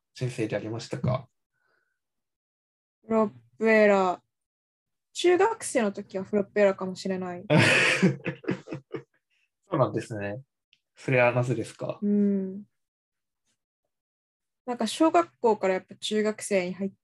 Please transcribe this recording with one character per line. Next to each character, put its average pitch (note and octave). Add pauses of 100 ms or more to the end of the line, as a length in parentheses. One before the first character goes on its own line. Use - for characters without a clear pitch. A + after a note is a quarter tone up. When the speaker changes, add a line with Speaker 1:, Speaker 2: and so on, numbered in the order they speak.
(140)
Speaker 1:
人 B2+
生 A2+
で G#2+
あ -
り G#2+
ま A2+
し -
た C#3
か？ - (1800)
Speaker 2:
フ A3
ロ A3
ッ G#3 (280)
ペ A3
ラ。 F#3+ (880)
中 F4
学 A4
生 -
の G#3
時 G3+
は F#3+
フ G#3
ロ G3+
ッ -
ペ -
ラ F#3+
か F#3+
も F#3
し -
れ F#3
な F3+
い。 F3+
Speaker 1:
<laughs> - (2250)
そ F3
う -
な A#2
ん -
で A2
す A2+
ね。 G2+ (540)
そ -
れ B2+
は A#2+
な B2
ぜ B2
で A2
す -
か？ -
Speaker 2:
う G#3
ん。 G3+ (2000)
な B3
ん A#3+
か A3+
小 D#4+
学 E4+
校 A3
か G3+
ら F#3+
や F#3
っ -
ぱ -
中 G#3+
学 G#3
生 F#3
に F#3
入 G3
っ G3 (120)